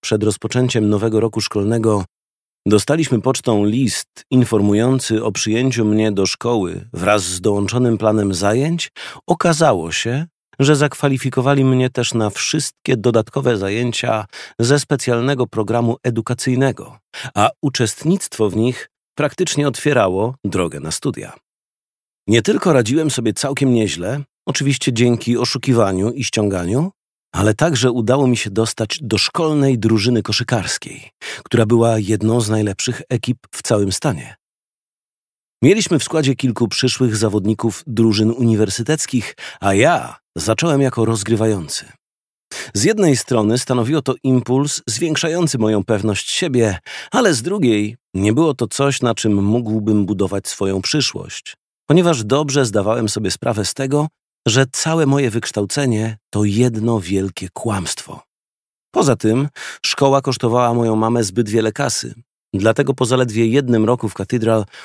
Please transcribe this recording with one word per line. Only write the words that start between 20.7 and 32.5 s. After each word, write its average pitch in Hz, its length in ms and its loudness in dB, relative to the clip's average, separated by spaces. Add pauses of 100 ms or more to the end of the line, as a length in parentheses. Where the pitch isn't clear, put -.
na 76 120 -8
studia. - 420 -6 (960)
Nie 110 140 4
tylko 196 320 2
radziłem 135 380 2
sobie 113 220 -2
całkiem 135 400 0
nieźle, 110 500 -2 (220)
oczywiście 135 480 -2
dzięki 120 440 2
oszukiwaniu 113 720 0
i 135 120 -6
ściąganiu, 104 680 -2 (420)
ale 107 200 2
także 131 380 0
udało 123 360 0
mi 120 100 2
się - 120 -6
dostać 110 520 -4
do 107 160 -2
szkolnej 143 640 0
drużyny 110 440 2
koszykarskiej, - 840 -6 (340)
która 113 220 2
była 113 340 4
jedną 107 420 0
z 104 80 -2
najlepszych 107 600 -2